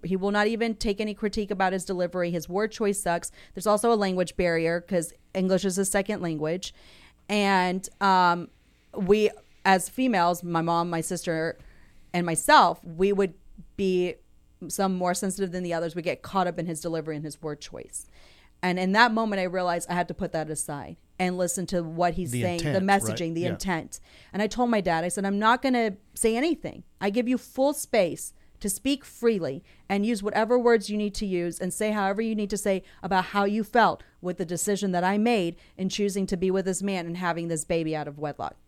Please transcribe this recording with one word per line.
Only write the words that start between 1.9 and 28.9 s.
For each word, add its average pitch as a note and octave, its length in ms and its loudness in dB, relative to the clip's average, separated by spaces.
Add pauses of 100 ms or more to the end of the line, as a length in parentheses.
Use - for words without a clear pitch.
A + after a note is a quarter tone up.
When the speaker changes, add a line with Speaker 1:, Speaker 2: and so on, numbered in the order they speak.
Speaker 1:
His E3 180 -4
word G#3 240 -2
choice G3+ 280 0
sucks. F3 320 -2 (220)
There's F#3+ 120 -8
also G#3+ 260 4
a A3+ 40 6
language F#3 400 0
barrier E3+ 460 2
'cause F3 300 -2 (220)
English F#3 300 2
is F#3 120 -2
his G3 140 0
second G3+ 320 -2
language. D#3+ 520 -4 (540)
And, F#3+ 600 2 (140)
um, F3+ 460 4 (460)
we, G#3 360 4 (340)
as F#3+ 240 4
females, F3 560 2
my E3+ 160 0
mom, E3+ 300 0
my E3 100 -2
sister, E3 580 -4 (540)
and F3 140 0
myself, F3 580 6
we F3 280 0
would F#3+ 220 0 (420)
be, F#3 380 0 (540)
some F#3+ 260 0
more F3+ 200 0
sensitive F#3+ 380 -4
than F3+ 100 -4
the F3 100 -4
others, E3 220 -2
would E3+ 100 -6
get D#3+ 180 -4
caught F#3 240 0
up F3 120 -4
in E3+ 80 -4
his E3 140 -6
delivery D#3+ 360 -4
and D3 80 -8
his D3 180 -12
word D3 200 -8
choice. - 440 -14 (560)
And F3+ 160 2
in F#3 140 0
that A3+ 200 6
moment, A3 280 0
I F#3 40 0
realized F3+ 460 -2
I F3 40 -2
had F3 140 0
to F3 60 -8
put F3 180 -6
that D#3 160 -4
aside D3+ 480 -8 (220)
and F3+ 180 0
listen F3+ 300 -2
to F3 160 -2
what E3 320 0
he's E3+ 160 -4
Speaker 2:
The B2 120 -2
Speaker 1:
saying, F3 200 0
the D3 60 -2 (100)
Speaker 2:
intent, F#3+ 100 2
right? G3 140 4
Speaker 1:
messaging, F3 320 -4
the E3 80 -2
Speaker 2:
Yeah. F3 80 0
Speaker 1:
intent. E3+ 500 -4 (320)
And F#3+ 80 -4
I G#3+ 60 0
told A#3+ 240 0
my G#3+ 100 2
dad, E3 240 0
I F3+ 40 -4
said, G3 180 -4
"I'm G3 120 -2
not A3+ 220 4
gonna A#3 360 0 (180)
say A3+ 220 0
anything. C#4+ 460 -4 (180)
I G3+ 100 0
give A#3 180 0
you B3+ 80 2
full C4+ 380 0
space - 580 0 (280)
to G3+ 100 -4
speak C4+ 340 -2